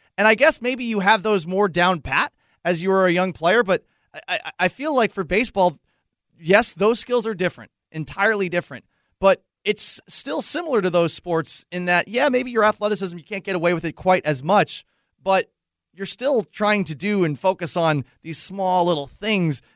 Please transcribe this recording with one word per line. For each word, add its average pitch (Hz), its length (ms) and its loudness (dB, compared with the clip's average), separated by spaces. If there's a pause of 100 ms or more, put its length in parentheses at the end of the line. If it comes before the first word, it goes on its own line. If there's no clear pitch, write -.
(180)
And 202 100 4
I 220 80 6
guess 285 260 2
maybe 247 220 -4
you 226 160 -2
have 196 240 4
those 202 240 0
more 190 220 0
down 175 320 0
pat 151 320 -4 (320)
as 170 180 -2
you 190 60 -2
were 190 160 4
a 180 60 4
young 180 200 0
player, 196 320 2
but 180 220 0 (280)
I, 151 140 -16
I, 170 320 -6
I 180 80 2
feel 285 260 -4
like 233 200 2
for 196 100 -6
baseball, 180 560 0 (580)
yes, 185 360 2
those 214 260 0
skills 240 260 -2
are 226 80 -4
different, 165 380 -6 (180)
entirely 196 600 -2
different. 160 340 -6 (380)
But 190 240 4 (180)
it's - 460 -4
still 294 320 -6
similar 294 400 -2
to 180 80 0
those 170 240 2
sports - 580 -6
in 180 140 -6
that, 180 240 0
yeah, 247 180 0
maybe 254 240 0
your 226 140 2
athleticism, 202 520 -2
you 156 60 -18
can't 196 220 -12
get 196 100 -4
away 170 180 2
with 165 120 -4
it 160 80 -6
quite 185 320 0
as 139 180 -2
much, 180 420 0 (380)
but 190 260 0 (420)
you're 190 140 -10
still 247 380 -2
trying 208 420 0
to 156 100 -10
do 190 300 0
and 147 120 -2
focus 185 380 -2
on 156 300 2 (160)
these 160 160 -12
small 185 480 0
little 151 220 0
things 185 540 -2 (140)